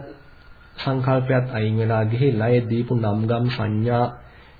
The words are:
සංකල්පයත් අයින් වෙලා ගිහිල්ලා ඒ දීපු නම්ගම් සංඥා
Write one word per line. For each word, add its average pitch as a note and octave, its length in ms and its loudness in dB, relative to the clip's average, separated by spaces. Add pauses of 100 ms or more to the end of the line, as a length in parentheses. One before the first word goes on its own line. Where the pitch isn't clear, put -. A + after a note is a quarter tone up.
(720)
සංකල්පයත් C3 720 0
අයින් A2 300 -2
වෙලා A2 280 2
ගිහිල්ලා A#2 440 2
ඒ B2 120 4
දීපු A#2 340 -2
නම්ගම් A2 520 0
සංඥා A#2+ 580 0 (540)